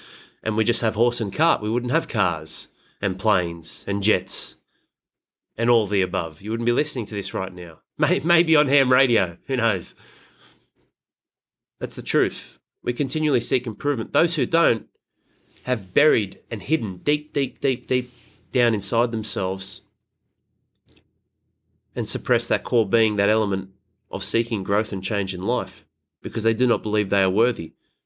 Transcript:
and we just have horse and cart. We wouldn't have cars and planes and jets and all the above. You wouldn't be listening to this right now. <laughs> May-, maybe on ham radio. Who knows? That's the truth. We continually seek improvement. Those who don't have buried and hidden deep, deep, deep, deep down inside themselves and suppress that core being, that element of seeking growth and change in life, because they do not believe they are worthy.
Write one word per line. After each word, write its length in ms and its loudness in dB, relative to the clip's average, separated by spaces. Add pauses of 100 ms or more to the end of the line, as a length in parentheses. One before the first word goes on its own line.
(420)
and 140 -2
we 80 2
just 160 2
have 140 0
horse 260 2
and 120 -2
cart. 300 0
We 80 -2
wouldn't 220 -2
have 160 0
cars 600 -2 (320)
and 180 -2
planes 680 0
and 160 -2
jets 540 0 (1000)
and 140 0
all 160 4
the 160 2
above. 400 -4
You 80 -8
wouldn't 160 -2
be 60 4
listening 340 -2
to 80 -8
this 180 -4
right 200 -4
now. 260 -14 (100)
<laughs> 100 -20
May-, 220 0
maybe 360 2
on 100 2
ham 260 2
radio. 540 2
Who 100 -2
knows? 380 -2 (1800)
That's 180 -6
the 60 -8
truth. 560 -2 (240)
We 100 -2
continually 480 0
seek 260 0
improvement. 460 -4
Those 220 2
who 120 0
don't 400 2 (760)
have 320 -4
buried 460 2 (100)
and 100 -6
hidden 380 -2
deep, 340 -2
deep, 280 -4
deep, 260 -2
deep 260 -2 (400)
down 220 4
inside 380 0
themselves 720 -4 (2250)
and 120 -2
suppress 400 0
that 160 -2
core 240 2
being, 280 2
that 120 2
element 420 0 (400)
of 140 -4
seeking 380 0
growth 300 0
and 100 -6
change 320 -4
in 80 -6
life, 420 -4 (380)
because 220 -4
they 100 4
do 120 2
not 160 2
believe 280 0
they 120 4
are 80 4
worthy. 440 0 (320)